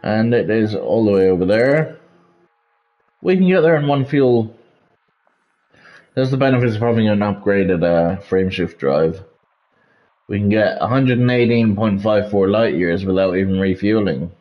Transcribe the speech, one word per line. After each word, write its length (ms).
And 300
it 160
is 240
all 300
the 80
way 180
over 160
there. 520
We 140
can 120
get 140
there 140
in 120
one 180
fuel. 500
There's 180
the 60
benefits 380
of 60
having 280
an 100
upgraded, 640
uh, 380
frameshift 560
drive. 440
We 80
can 100
get 320
a 80
hundred 300
and 120
eighteen 460
point 260
five 300
four 160
light 280
years 280
without 320
even 240
refueling. 800